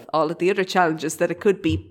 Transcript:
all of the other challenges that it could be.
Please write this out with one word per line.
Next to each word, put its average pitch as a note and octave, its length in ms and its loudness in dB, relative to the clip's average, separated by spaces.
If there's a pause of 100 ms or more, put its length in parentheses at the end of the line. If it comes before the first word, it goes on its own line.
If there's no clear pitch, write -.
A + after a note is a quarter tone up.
(120)
all D#3 180 0
of E3 80 -6
the F3 120 2
other G3+ 120 0
challenges D#3+ 540 0
that E3+ 140 0
it E3+ 100 -8
could G3+ 220 0
be. D#4 280 -2